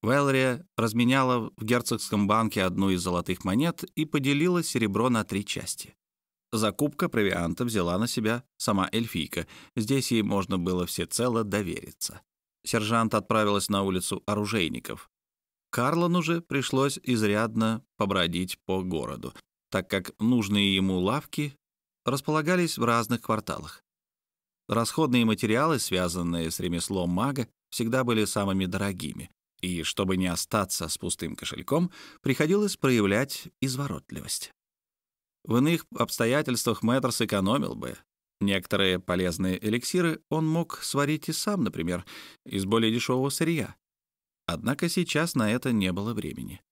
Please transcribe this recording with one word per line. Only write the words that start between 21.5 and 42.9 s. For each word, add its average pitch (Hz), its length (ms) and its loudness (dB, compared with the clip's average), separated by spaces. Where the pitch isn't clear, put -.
располагались 156 720 2
в 117 80 0
разных 117 380 2
кварталах. 95 600 -4
Расходные 120 540 2
материалы, 113 560 2
связанные 85 680 -2
с - 120 -6
ремеслом 87 500 -2
мага, 120 380 -2
всегда 123 340 0
были 113 200 2
самыми 98 420 0
дорогими, 90 640 -4
и, 90 220 -4
чтобы 95 340 0
не 92 120 2
остаться 90 580 -2
с 80 100 -4
пустым - 380 -6
кошельком, - 560 -2
приходилось 185 540 2
проявлять 117 720 2
изворотливость. 131 920 -6
В - 140 0
иных 156 300 2
обстоятельствах 120 840 0
мэтр 123 260 2
сэкономил 110 640 0
бы. 62 220 -10
Некоторые 98 600 0
полезные 90 600 0
эликсиры 160 680 -2
он 160 180 0
мог 165 380 -2
сварить 143 440 -2
и 160 40 -4
сам, 190 320 -2
например, 87 420 -4
из 98 180 -4
более 113 280 2